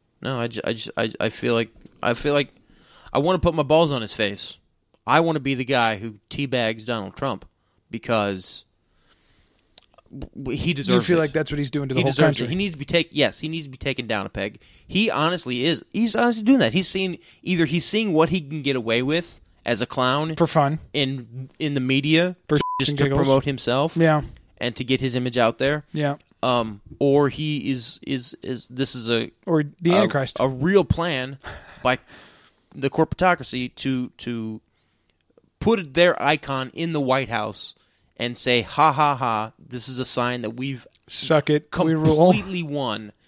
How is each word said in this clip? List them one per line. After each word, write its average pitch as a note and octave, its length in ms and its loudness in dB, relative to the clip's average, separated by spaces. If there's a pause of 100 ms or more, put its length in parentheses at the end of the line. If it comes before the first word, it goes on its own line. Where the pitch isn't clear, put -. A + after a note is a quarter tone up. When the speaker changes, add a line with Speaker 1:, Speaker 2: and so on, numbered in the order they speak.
(220)
Speaker 1:
No, B2+ 180 -4
I A#2 80 -2
ju-, A2+ 160 -8
I - 80 -2
just, A2+ 240 -12
I, A2+ 240 -2
I A2+ 80 0
feel A#2+ 240 -2
like, A2+ 160 0 (340)
I A#2+ 120 0
feel D3 180 -2
like C#3+ 220 -2 (580)
I - 60 0
wanna E3 220 2
put E3+ 140 2
my D#3 100 0
balls D#3 260 4
on C3 120 -2
his G#2+ 120 -8
face. - 440 -4 (460)
I C3 160 4
wanna E3 200 0
be C3+ 140 -2
the B2+ 100 -2
guy A#2 320 2
who G#2 240 -12 (100)
teabags A#2 560 -4
Donald A2 300 -6
Trump B2 280 -6 (460)
because G#2 760 -4 (1700)
w-, C3+ 200 -6
he D#3+ 160 0
deserves - 360 0
Speaker 2:
You F3 60 4
feel E3 40 4
Speaker 1:
it. D#3+ 80 2
Speaker 2:
like C#3 60 -8
that's D3+ 200 -2
what D3+ 60 -4
he's C#3+ 120 -4
doing C#3+ 180 -4
to C3 60 -4
the B2+ 60 2
Speaker 1:
He - 20 4
Speaker 2:
whole C3+ 100 2
Speaker 1:
deserves D3 260 2
Speaker 2:
country. A#2 80 -4
Speaker 1:
it. A2+ 40 -4
He D#3 60 -2
needs G3 180 -2
to D3 40 -12
be C#3 60 -10
take-, E3 280 0
yes, B2+ 280 0
he D#3 80 -6
needs D#3+ 180 -8
to C3+ 40 -16
be C3 80 -18
taken B2 280 -6
down G#2+ 200 -4
a - 20 -10
peg. G2+ 320 -8 (260)
He G#3 240 0
honestly C#3+ 540 -2
is. D#3 280 0
He's G#3+ 240 0
honestly A#3 260 2
doing B3+ 160 6
that. A3+ 140 4
He's F3+ 160 2
seeing, F#3+ 300 -2 (240)
either F3 240 2
he's D#3+ 180 0
seeing G#3+ 280 0
what D#3 180 6
he F3+ 100 0
can D3 220 -8
get C3+ 140 0
away A#2 260 0
with D#3+ 380 -2 (240)
as G#2+ 180 -2
a B2 40 -2
clown C#3+ 500 0
Speaker 2:
For E3 100 4
fun. D3+ 320 2 (140)
Speaker 1:
in, C3 680 -6
in D3+ 160 -2
the C#3 60 0
media, D3+ 560 2 (120)
Speaker 2:
For D3+ 100 4 (220)
Speaker 1:
just C3+ 100 2
Speaker 2:
and C#3+ 80 -2
Speaker 1:
to C#3 60 2
Speaker 2:
giggles. C#3 140 2
Speaker 1:
promote C3+ 260 4
himself C#3 520 0
Speaker 2:
Yeah. D#3+ 260 4 (360)
Speaker 1:
and A#2+ 180 -4
to C3 80 -4
get B2+ 160 0
his B2 140 -2
image B2 240 -2
out A#2 200 4
there. D3 340 0
Speaker 2:
Yeah. D3 240 -2 (260)
Speaker 1:
Um, A2+ 380 0 (180)
or C#3+ 300 4
he D3 420 -4
is, B2 320 -8
is, B2+ 400 -8
is, - 260 -8
this C3 260 -4
is A#2 160 -4
a, A2+ 200 0 (160)
Speaker 2:
Or D#3+ 160 2
the E3 300 0
Speaker 1:
a, F#3 40 4
Speaker 2:
Antichrist. D#3 440 0
Speaker 1:
a C3 80 2
real D#3+ 360 4
plan C#3 540 -2 (440)
by B2+ 160 2 (760)
the C#3 140 -2
corporatocracy D3+ 880 0
to, B2+ 320 -2 (100)
to A2 420 -8 (1000)
put F#3+ 340 2
their F3 300 4
icon C3+ 500 -2
in E3 200 -6
the D3+ 80 0
White C3 280 0
House G#2+ 460 -6 (420)
and A#2+ 220 -6
say, B2 240 2
"Ha, D3+ 300 4
ha, D3 240 2
ha, A2+ 420 -2
this A#2+ 300 -10
is C3 100 -8
a B2+ 60 -4
sign B2 380 -2
that A2 80 -4
we've B2+ 360 -8 (200)
Speaker 2:
Suck - 440 2
it, D3 180 2 (100)
we E3 160 4
rule." D#3 380 6
Speaker 1:
completely F#3 300 -4
won, B2 500 -6 (140)